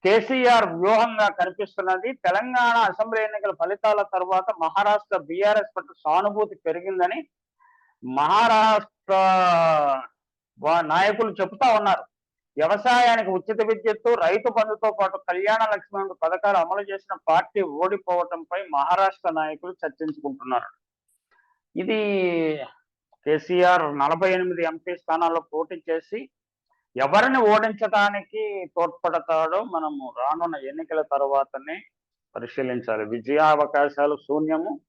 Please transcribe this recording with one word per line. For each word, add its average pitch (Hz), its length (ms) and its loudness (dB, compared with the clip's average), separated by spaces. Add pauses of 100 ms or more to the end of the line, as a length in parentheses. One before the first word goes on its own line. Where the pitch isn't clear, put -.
కేసీఆర్ 226 600 4
వ్యూహంగా 214 600 2
కనిపిస్తున్నది. 185 840 -4
తెలంగాణ 233 640 0
అసెంబ్లీ 220 460 0
ఎన్నికల 208 280 -4
ఫలితాల 202 500 0
తర్వాత 185 440 -2 (160)
మహారాష్ట్ర 202 560 0
బీఆర్ఎస్ 196 600 -2
పట్ల 180 200 -12
సానుభూతి 202 580 0 (100)
పెరిగిందని 185 640 -4 (760)
మహారాష్ట్ర 208 1080 2 (1500)
వా-, 160 220 2
నాయకులు 202 600 0
చెబుతా 220 360 2
ఉన్నారు. 202 260 0 (540)
వ్యవసాయానికి 226 720 2
ఉచిత 196 360 -2
విద్యుత్తు, 220 440 0
రైతు 208 400 2
బంధుతో 214 520 -2
పాటు 190 160 0
కళ్యాణ 208 560 0
లక్ష్మి 196 280 -8
వంటి 196 120 -8 (100)
పథకాలు 185 340 0
అమలు 180 240 0
చేసిన 196 360 -10 (120)
పార్టీ 180 320 2
ఓడిపోవటంపై 175 1120 -4
మహారాష్ట్ర 180 580 0
నాయకులు 156 400 -6
చర్చించుకుంటున్నారు. 143 920 -6 (1120)
ఇది 214 220 -2 (1200)
కేసీఆర్ 170 720 2
నలభై 160 360 2
ఎనిమిది 180 300 -2
ఎంపీ 165 320 -6
స్థానాల్లో 165 480 0 (100)
పోటీ 165 360 -6
చేసి 202 400 -6 (680)
ఎవరిని 208 440 2
ఓడించడానికి 208 1400 0
తోడ్పడతాడో 170 880 -2
మనము 151 560 -8
రానున్న 160 360 -4
ఎన్నికల 151 460 -6
తర్వాతనే 139 840 -2 (520)
పరిశీలించాలి. 117 680 -4
విజయావకాశాలు 143 1120 0
శూన్యము. 156 720 -4